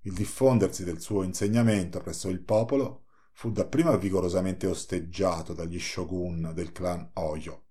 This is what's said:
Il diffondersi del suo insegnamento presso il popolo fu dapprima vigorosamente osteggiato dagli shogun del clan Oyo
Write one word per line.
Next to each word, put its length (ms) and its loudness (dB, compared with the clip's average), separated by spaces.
Il 140 -6
diffondersi 680 4
del 180 -4
suo 220 0
insegnamento 760 2
presso 280 -6
il 140 -4
popolo 640 2
fu 180 -4
dapprima 440 2
vigorosamente 720 0
osteggiato 840 -2
dagli 260 -6
shogun 760 -4
del 160 -4
clan 400 -4
Oyo 580 -6